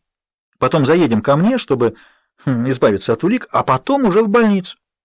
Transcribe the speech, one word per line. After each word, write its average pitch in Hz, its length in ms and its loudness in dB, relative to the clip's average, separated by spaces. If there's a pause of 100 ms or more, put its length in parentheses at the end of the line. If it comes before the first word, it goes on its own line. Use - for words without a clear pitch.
(600)
потом 139 260 0
заедем 175 360 2
ко 139 140 0
мне, 214 220 0
чтобы, 120 380 -2 (500)
хм, 123 240 -2
избавиться 123 440 0
от 113 100 -4
улик, 214 280 -2
а 117 120 -2
потом 269 420 -2
уже 202 180 2
в 220 60 -2
больницу". 202 480 0 (280)